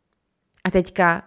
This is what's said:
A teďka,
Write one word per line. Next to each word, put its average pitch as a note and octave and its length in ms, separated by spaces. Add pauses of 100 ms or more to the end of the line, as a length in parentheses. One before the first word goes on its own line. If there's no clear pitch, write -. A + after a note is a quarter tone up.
(640)
A F#3 60
teďka, F3 560